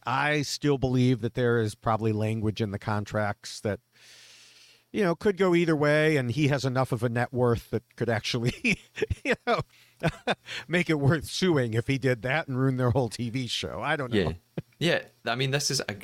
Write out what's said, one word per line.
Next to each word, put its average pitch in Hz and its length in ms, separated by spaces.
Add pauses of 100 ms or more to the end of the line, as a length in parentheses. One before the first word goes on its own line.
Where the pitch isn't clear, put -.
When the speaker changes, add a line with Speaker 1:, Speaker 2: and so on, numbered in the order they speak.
Speaker 1:
I 143 380
still 143 340
believe 127 440
that 117 120
there 120 260
is 107 140
probably 110 400
language 107 480
in 107 80
the 98 80
contracts 104 840
that, 101 180 (1120)
you 214 120
know, 170 120
could 202 200
go 180 200
either 165 200
way, 151 420
and 123 120
he 135 200
has 139 160
enough 131 260
of 110 100
a 127 80
net 120 240
worth 120 380
that 113 100 (140)
could 117 140
actually, 117 440 (100)
<laughs> - 600
you 254 80 (140)
know, 208 140 (520)
<laughs> - 540
make 170 200
it 156 120
worth 139 260
suing 139 480
if 117 140
he 135 100
did 123 240
that 143 260
and 127 120
ruin 131 180
their 127 140
whole 120 180
T 117 220
V 127 160
show. 82 340
I 147 140
don't 127 180
know. 104 60
Speaker 2:
Yeah. 82 140 (440)
Yeah, 151 240 (240)
I 117 100
mean, 135 160
this 139 200
is, - 160
I, 104 160